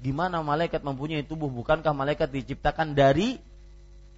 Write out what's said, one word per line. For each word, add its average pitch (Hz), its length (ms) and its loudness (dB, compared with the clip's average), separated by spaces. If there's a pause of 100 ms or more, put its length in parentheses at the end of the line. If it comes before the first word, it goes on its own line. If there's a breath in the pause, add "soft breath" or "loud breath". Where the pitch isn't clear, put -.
gimana 160 400 -2
malaikat 156 400 0
mempunyai 143 400 -4
tubuh? 156 240 -4
Bukankah 151 480 0
malaikat 147 320 0
diciptakan 139 640 -2
dari 143 480 4 (760)